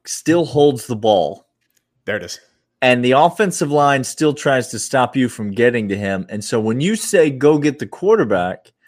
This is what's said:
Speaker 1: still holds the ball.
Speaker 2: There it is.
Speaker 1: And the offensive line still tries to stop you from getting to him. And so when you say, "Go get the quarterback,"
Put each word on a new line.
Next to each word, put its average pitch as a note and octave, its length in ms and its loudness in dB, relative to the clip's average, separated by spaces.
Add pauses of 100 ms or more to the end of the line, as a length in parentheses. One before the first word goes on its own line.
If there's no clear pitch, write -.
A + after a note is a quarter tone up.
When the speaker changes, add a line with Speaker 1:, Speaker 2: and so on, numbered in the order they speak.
Speaker 1:
still E3 380 0
holds C3+ 420 0
the B2 80 -6
ball. G2 500 0 (600)
Speaker 2:
There G#2 120 -4
it G2+ 60 -12
is. - 160 -14 (420)
Speaker 1:
And B2 220 4
the B2 100 4
offensive E3+ 580 2
line C#3+ 320 2
still D3+ 300 0
tries C3+ 360 -2
to A2+ 100 -10
stop B2+ 360 0
you B2+ 140 0
from G#2+ 220 -8
getting A#2 380 0
to G2 80 -4
him. G2 320 -4
And G#2+ 140 -10
so A#2 160 -2
when A2 200 -2
you F#3+ 160 -2
say, E3+ 360 2
"Go C#3+ 260 2
get D3 220 -2
the - 80 -10
quarterback," G#2 840 -2 (160)